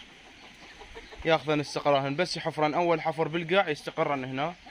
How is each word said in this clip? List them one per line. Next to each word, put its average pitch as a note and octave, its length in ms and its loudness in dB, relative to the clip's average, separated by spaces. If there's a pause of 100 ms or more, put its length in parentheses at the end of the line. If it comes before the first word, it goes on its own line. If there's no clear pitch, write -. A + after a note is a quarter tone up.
(1200)
ياخذن D3+ 360 2
استقرارهن، C#3 560 2
بس F3 200 -2
يحفرن D3+ 380 0
أول E3+ 260 2
حفر D#3+ 280 0
بالقاع E3+ 400 2
يستقرن D3 560 -2
هنا، C3+ 300 -2 (160)